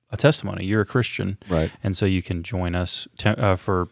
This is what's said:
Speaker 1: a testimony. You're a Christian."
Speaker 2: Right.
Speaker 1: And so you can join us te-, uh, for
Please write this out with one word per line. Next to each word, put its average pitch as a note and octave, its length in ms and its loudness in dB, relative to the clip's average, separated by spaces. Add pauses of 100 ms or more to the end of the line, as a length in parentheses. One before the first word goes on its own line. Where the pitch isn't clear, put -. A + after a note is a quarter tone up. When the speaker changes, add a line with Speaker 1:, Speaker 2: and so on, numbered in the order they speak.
(120)
Speaker 1:
a - 60 -4
testimony. G2+ 480 2
You're G#2 160 2
a G2 40 0
Christian." - 520 -2 (100)
Speaker 2:
Right. E2 240 2 (100)
Speaker 1:
And G2 140 -2
so G#2+ 100 0
you F#2 160 2
can F2 220 -4
join F2+ 320 -4
us - 320 -4 (100)
te-, G#2+ 120 0
uh, G#2 260 2
for F2+ 360 -2